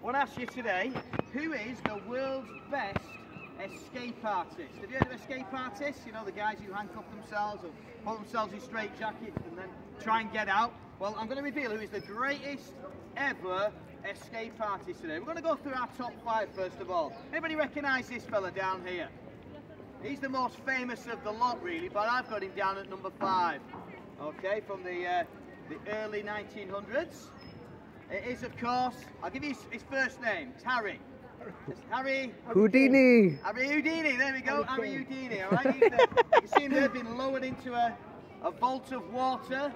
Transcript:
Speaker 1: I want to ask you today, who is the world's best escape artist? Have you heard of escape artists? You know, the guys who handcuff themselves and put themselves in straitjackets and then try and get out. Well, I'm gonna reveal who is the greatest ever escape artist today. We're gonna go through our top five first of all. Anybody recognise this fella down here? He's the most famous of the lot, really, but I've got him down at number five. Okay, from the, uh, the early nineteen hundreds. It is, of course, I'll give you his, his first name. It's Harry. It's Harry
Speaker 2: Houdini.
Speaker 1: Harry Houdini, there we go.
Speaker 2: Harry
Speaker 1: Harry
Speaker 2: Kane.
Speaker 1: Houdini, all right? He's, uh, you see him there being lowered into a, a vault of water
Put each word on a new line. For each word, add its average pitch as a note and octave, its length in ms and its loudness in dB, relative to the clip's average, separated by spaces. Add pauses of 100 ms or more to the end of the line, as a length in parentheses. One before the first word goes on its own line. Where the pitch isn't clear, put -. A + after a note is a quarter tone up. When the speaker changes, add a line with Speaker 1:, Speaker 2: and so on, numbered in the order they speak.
Speaker 1:
I A#3 60 0
want C#4 120 4
to A#3+ 60 -8
ask - 80 -8
you B3 80 -4
today, A3+ 460 0 (400)
who D#4 200 -2
is A#3 280 -6
the G#3 180 -2 (100)
world's C4+ 400 -2 (220)
best A3 340 -2 (540)
escape A#3 640 -10
artist? F3+ 560 -4
Have G3 80 -12
you B3+ 100 -6
heard B3+ 140 0
of A#3+ 80 -12
escape B3+ 320 -10
artists? C4+ 540 -8
You A#3 60 -14
know, A3 120 -8
the G3 60 -6
guys G#3 340 -4
who G3 80 -10
handcuff G#3 380 -8
themselves G#3 540 -6
and D#3+ 80 -12 (320)
put A3 120 -4
themselves G#3+ 360 -4
in G#3 80 -10
straitjackets G#3+ 880 -6
and E4 100 -12
then F#3+ 100 -10 (320)
try A3+ 200 2
and G#3+ 120 -6
get G#3+ 160 -2
out. G#3+ 240 4 (280)
Well, G#3 180 -2
I'm A3 80 -4
gonna C4 160 -4
reveal C4+ 300 -2
who G#3+ 60 -2
is G#3+ 120 -6
the G3+ 80 -4
greatest C4 720 -4 (440)
ever G#3 560 0 (360)
escape A3+ 520 -8
artist F#3+ 400 -4
today. D#3+ 180 -6
We're G#3 80 -8
gonna E4 160 -6
go D#4 140 2
through C#4 180 -6
our A#3+ 140 -2 (100)
top A#3+ 140 -6 (120)
five A3 300 0
first F#3 260 -4
of F3+ 80 -8
all. E3 240 0 (200)
Anybody D#4+ 240 -2
recognise C#4 520 0
this A#3+ 140 -8
fella G3 300 -2
down F#3+ 340 -2
here? F3 220 -4 (960)
He's C#4 160 -6
the C4+ 80 -2
most B3+ 300 0
famous B3 500 -2
of A3+ 160 -6
the G#3+ 80 -2
lot, A#3+ 320 2
really, F3 240 -4
but G#3 200 2
I've A#3+ 220 2
got G#3 140 -2
him F#3+ 120 -6
down G3 220 0
at G3 100 -10
number F#3+ 300 -8
five. F3+ 420 4 (600)
Okay, F#3 460 -2
from F#3 160 -6
the, F3+ 200 -4
uh, F3 200 2 (440)
the D#3 100 -8 (120)
early G#3+ 320 -4
nineteen G#3 460 -8
hundreds. G#3 600 -4 (800)
It G3+ 160 -6
is, A#3+ 200 -4
of - 120 -8
course, B3 380 2 (260)
I'll F3+ 100 -4
give C4+ 120 -6
you D4 60 -2
his, C4 100 -4 (100)
his A3+ 220 -10
first C4 320 0
name. F#3 320 -2
It's - 80 -18
Harry. G#3+ 380 -2 (680)
It's - 140 -8 (100)
Harry C4 420 0 (140)
Speaker 2:
Houdini. A#3 960 10
Speaker 1:
Harry A#3+ 260 -2
Houdini, D4+ 480 2
there C4+ 160 4
we C4 100 -4
go. C4+ 200 2
Speaker 2:
Harry C4 300 0
Speaker 1:
Harry C4+ 140 -2
Speaker 2:
Kane. C4 220 -6
Speaker 1:
Houdini, G#3 140 -2
all F#3+ 80 0
right? C4 240 8
He's, G4+ 180 12
uh, A#4+ 140 10 (340)
you - 60 -6
see - 200 6
him C4+ 60 2
there C#4 160 8
being A#3 300 -2
lowered C4 240 2
into B3+ 320 -4
a, A#3 240 2 (460)
a E4+ 80 0
vault B3+ 400 0
of G3+ 200 -6
water C4 640 0